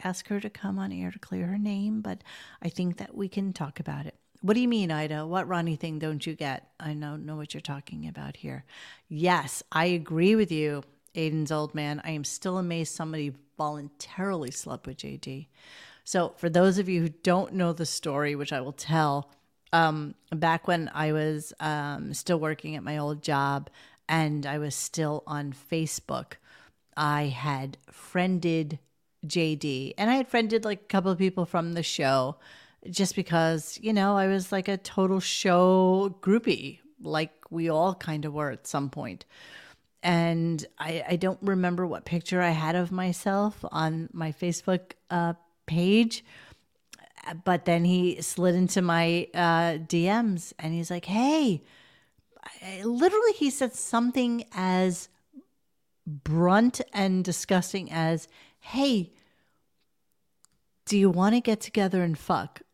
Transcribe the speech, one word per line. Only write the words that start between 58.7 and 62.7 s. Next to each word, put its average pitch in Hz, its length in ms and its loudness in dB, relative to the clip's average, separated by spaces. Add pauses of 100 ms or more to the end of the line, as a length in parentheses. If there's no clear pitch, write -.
do 208 100 2
you 196 140 8
wanna 202 320 4
get 214 180 0
together 190 420 0
and 165 160 0
fuck?" - 440 -4 (120)